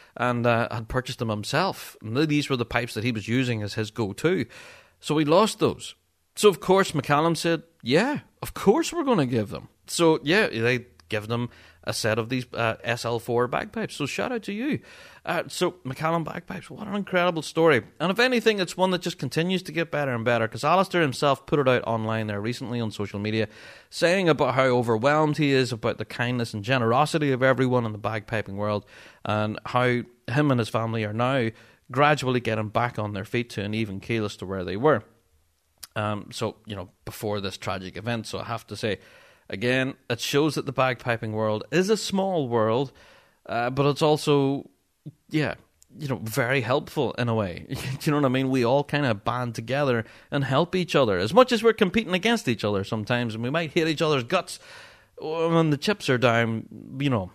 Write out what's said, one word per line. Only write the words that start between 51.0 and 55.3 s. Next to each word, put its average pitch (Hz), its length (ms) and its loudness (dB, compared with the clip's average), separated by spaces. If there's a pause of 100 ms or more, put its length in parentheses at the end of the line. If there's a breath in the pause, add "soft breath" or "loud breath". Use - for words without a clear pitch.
As 110 160 0
much 247 180 8
as 220 100 2
we're 226 120 4
competing 202 400 0
against 220 340 0
each 117 160 -2
other 101 200 0
sometimes, 113 500 -2
and 113 100 -6
we 123 60 -4
might 160 220 -4
hate 160 160 2
each 160 120 -4
other's 151 240 2
guts, 170 340 -2 (600 loud breath)
when 165 500 2